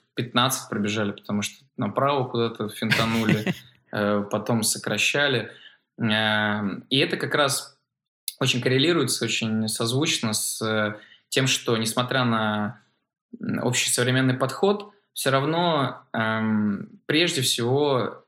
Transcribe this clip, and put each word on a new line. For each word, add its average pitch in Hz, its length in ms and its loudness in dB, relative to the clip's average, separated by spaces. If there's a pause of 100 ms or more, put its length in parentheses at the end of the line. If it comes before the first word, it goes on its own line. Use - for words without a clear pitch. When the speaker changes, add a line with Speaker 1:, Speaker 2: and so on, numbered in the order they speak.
(140)
Speaker 1:
пятнадцать 120 540 -2
пробежали, 104 440 -2
потому 101 300 -4
что - 220 -10 (140)
направо 127 500 0
куда-то 117 400 -2
финтанули, 110 840 0 (160)
Speaker 2:
<laughs> - 220 -20
Speaker 1:
э, 104 380 0
потом 110 320 0
сокращали. 120 880 0 (480)
Э, 107 600 2 (300)
и 131 80 2
это 165 180 0
как - 180 -4
раз 143 440 -2 (600)
очень 131 220 0
коррелируется, 135 640 2
очень 110 420 -2
созвучно 117 680 -2
с, - 280 -4
э, 107 340 0 (320)
тем, 131 180 2
что, 127 300 0
несмотря 123 480 0
на, 110 560 -2 (600)
м, - 240 -4
общий - 260 0
современный 127 440 2
подход, 196 580 0 (200)
всё - 180 -2
равно, 151 720 2 (100)
эм, 110 960 0
прежде 165 360 2
всего 123 840 0